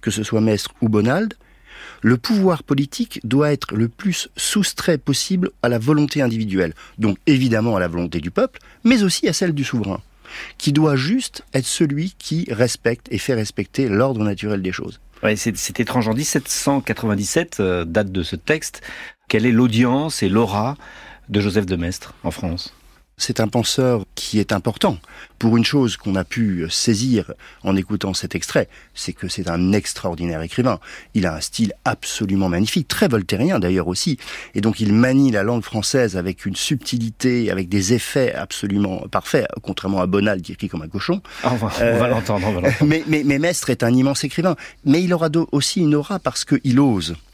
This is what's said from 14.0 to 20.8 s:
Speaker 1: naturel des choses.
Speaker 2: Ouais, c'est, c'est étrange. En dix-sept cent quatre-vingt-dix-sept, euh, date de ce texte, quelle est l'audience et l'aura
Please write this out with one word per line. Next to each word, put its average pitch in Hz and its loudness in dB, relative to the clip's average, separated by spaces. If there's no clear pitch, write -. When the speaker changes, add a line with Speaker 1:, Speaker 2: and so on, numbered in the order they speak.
Speaker 1:
naturel 101 -2
des 92 -2
choses. - -10
Speaker 2:
Ouais, 107 4
c'est, 104 -2
c'est - -8
étrange. 117 0
En 110 0
dix-sept 139 -2
cent 139 0
quatre-vingt-dix-sept, 107 -2
euh, 90 0
date 95 0
de 92 -2
ce 90 -6
texte, - -4
quelle 110 2
est 127 4
l'audience 123 2
et 98 2
l'aura 107 0